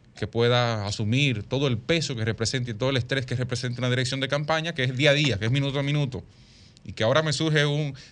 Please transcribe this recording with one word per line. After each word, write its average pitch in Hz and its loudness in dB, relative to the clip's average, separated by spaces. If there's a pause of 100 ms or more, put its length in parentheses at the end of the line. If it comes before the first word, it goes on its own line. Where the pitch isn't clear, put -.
(160)
que 107 -6
pueda 117 2
asumir 110 0
todo 139 0
el 120 0
peso 156 -2
que 110 -2
representa 113 -2
y - -6
todo 127 -2
el 135 0
estrés 127 -2
que 127 -6
representa 123 -4
una 127 0
dirección 127 0
de 135 -2
campaña, 156 -2
que 135 -2
es 127 -2
día 143 4
a 139 8
día, 139 2
que 110 -4
es 117 2
minuto 139 0
a 139 -2
minuto. 143 -2 (600)
Y - -12
que 110 -2
ahora 139 4
me 156 0
surge 151 2
un, 147 -2 (180)